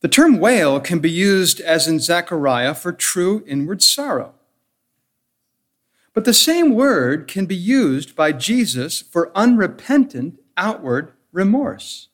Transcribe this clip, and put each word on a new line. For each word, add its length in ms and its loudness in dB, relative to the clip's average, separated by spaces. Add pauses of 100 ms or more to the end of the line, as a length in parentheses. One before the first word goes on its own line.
The 60 -4
term 320 6
wail 400 2
can 180 -2
be 140 0
used, 500 0
as 260 0
in 120 0
Zechariah, 720 -2
for 180 -8
true 540 -2
inward 380 -4
sorrow. 500 -2 (1800)
But 120 -2
the 80 2
same 400 2
word 540 0
can 180 -4
be 100 -6
used 600 -2
by 160 0
Jesus 680 -2
for 380 -4
unrepentant 1000 0 (180)
outward 560 -4 (180)
remorse. 840 -2